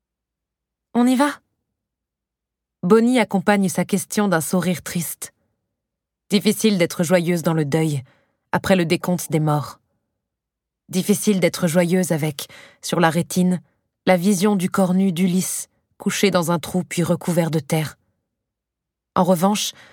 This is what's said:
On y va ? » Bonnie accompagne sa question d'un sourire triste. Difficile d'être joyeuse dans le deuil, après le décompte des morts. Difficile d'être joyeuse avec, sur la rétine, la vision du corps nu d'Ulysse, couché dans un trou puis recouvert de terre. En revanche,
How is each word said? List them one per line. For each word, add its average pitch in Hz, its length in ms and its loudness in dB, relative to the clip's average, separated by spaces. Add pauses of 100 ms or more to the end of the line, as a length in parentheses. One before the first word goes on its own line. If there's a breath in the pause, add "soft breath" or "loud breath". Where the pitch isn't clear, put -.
(960)
On 240 120 4
y 254 80 2
va ? » 285 160 2 (1500)
Bonnie 226 380 4
accompagne 202 480 0
sa 180 160 -2
question 208 420 -2
d'un 170 140 2
sourire 175 420 -2
triste. - 500 -8 (960)
Difficile 202 480 0
d'être 170 280 0
joyeuse 170 400 0
dans 165 100 0
le 160 100 0
deuil, 147 380 0 (480 soft breath)
après - 240 0
le 175 100 2
décompte 170 460 -2
des 156 80 0
morts. 151 400 -2 (1080)
Difficile 190 500 0
d'être 175 300 0
joyeuse 175 420 0
avec, 156 380 -4 (340 loud breath)
sur - 160 -4
la 170 100 4
rétine, 180 540 0 (420)
la 185 120 4
vision 202 400 2
du 180 120 -2
corps 185 260 0
nu 190 180 2
d'Ulysse, 180 560 -2 (280)
couché - 360 -2
dans 175 180 0
un 175 80 0
trou - 240 -4
puis - 220 -4
recouvert 165 480 -2
de 160 80 0
terre. 156 360 -4 (1200)
En - 80 2
revanche, 185 500 0 (200 soft breath)